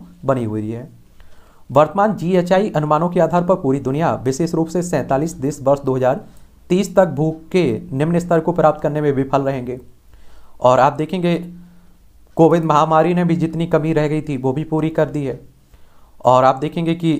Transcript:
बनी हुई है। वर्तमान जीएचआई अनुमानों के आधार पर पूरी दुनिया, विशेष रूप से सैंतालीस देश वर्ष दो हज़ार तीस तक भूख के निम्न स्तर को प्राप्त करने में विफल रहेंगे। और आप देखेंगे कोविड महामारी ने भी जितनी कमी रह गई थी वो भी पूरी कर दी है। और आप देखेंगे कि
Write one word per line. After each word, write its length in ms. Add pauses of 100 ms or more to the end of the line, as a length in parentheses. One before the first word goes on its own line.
(260)
बनी 200
हुई 260
है। 180 (800)
वर्तमान 460
जीएचआई 560
अनुमानों 380
के 100
आधार 240
पर 120
पूरी 240
दुनिया, 360
विशेष 380
रूप 140
से 160
सैंतालीस 500
देश 300
वर्ष 180
दो 140
हज़ार 300 (440)
तीस 260
तक 120
भूख 420
के 320 (100)
निम्न 280
स्तर 200
को 140
प्राप्त 280
करने 200
में 120
विफल 300
रहेंगे। 360 (840)
और 180
आप 160
देखेंगे 400 (1040)
कोविड 280
महामारी 480
ने 120
भी 120
जितनी 300
कमी 260
रह 140
गई 140
थी 160
वो 160
भी 120
पूरी 260
कर 180
दी 160
है। 140 (840)
और 180
आप 140
देखेंगे 380
कि 240